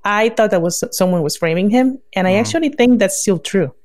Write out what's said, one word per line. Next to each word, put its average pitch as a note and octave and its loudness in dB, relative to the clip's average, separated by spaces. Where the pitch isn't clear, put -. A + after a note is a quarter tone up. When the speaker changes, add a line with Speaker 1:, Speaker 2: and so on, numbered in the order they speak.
Speaker 1:
I G#3 2
thought A3 2
that F3+ 0
was, E3+ -4
someone F3+ 2
was D3+ -4
framing F3 0
him, B3+ 0
and F#3 0
I F#3 2
Speaker 2:
Mm-hmm. G3 2
Speaker 1:
actually D#4 -2
think A#3+ 2
that's F#3+ 0
still F#3 -2
true. E3+ -4